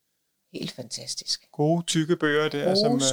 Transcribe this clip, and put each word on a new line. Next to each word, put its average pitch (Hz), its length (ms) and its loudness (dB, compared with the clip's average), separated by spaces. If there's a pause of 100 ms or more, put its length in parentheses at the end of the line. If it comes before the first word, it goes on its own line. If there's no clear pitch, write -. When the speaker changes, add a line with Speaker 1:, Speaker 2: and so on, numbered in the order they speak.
(520)
Speaker 1:
Helt - 200 -8
fantastisk. - 800 -10
Speaker 2:
Gode, 165 340 2
tykke 160 300 0
bøger 151 320 2
der, 143 160 -4
Speaker 1:
Gode, 185 120 2
Speaker 2:
som, 226 180 4
øh, 269 80 2 (100)